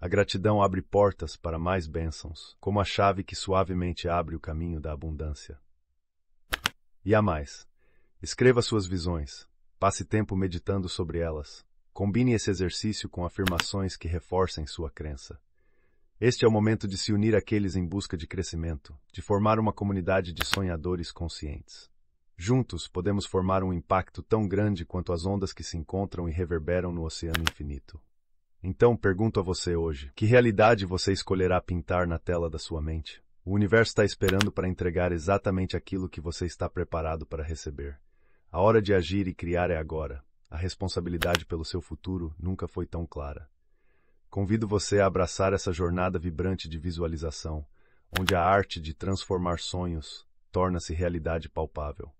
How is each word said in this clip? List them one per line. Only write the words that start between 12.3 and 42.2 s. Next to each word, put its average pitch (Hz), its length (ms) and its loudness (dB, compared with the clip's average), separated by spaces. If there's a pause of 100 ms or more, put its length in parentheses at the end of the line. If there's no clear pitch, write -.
esse 107 180 2
exercício 95 600 -2
com 87 160 -4
afirmações 92 720 -2
que - 100 -8
reforcem 85 580 0
sua 78 240 -8
crença. - 480 -10 (840)
Este 120 240 6
é - 20 10
o 110 40 6
momento 107 360 4
de 95 100 -4
se - 140 -2
unir 107 240 4
àqueles 98 400 2
em 92 100 0
busca 95 300 -4
de 76 100 -6
crescimento, 82 720 -6 (140)
de - 100 -12
formar 107 380 4
uma 110 140 2
comunidade 95 580 0
de - 140 -4
sonhadores 87 640 -2
conscientes. - 800 -10 (480)
Juntos, 104 500 0
podemos 98 380 0
formar 95 400 2
um 92 80 0
impacto 95 500 0
tão 110 240 2
grande 98 380 2
quanto 90 260 -4
as 85 140 0
ondas 95 260 0
que - 100 -14
se - 160 -8
encontram 90 520 -4
e - 20 -2
reverberam 87 580 0
no 85 140 -4
oceano 80 400 -6
infinito. 73 580 -10 (600)
Então, 113 340 4
pergunto 104 440 0
a 95 40 2
você 87 340 -2
hoje: 78 360 -4
que - 120 -2
realidade 110 600 6
você 92 280 0
escolherá 92 480 0
pintar 90 440 -2
na 82 140 -2
tela 85 300 -2
da 80 100 -8
sua 80 220 -6
mente? 78 420 -6 (220)
O 92 80 -4
universo 104 380 6
está 110 120 4
esperando 98 480 2
para 92 160 -2
entregar 90 460 0
exatamente 92 640 0
aquilo 92 320 -6
que - 100 -14
você 82 260 -4
está - 240 -4
preparado 82 560 -4
para 78 160 -6
receber. 71 560 -8 (540)
A 80 80 -2
hora 110 220 8
de 101 120 2
agir 92 360 2
e 87 40 -2
criar 87 380 0
é 82 60 0
agora. 78 440 -6 (280)
A 80 80 -8
responsabilidade 87 880 -2
pelo 82 180 -4
seu 87 180 -4
futuro 82 560 -6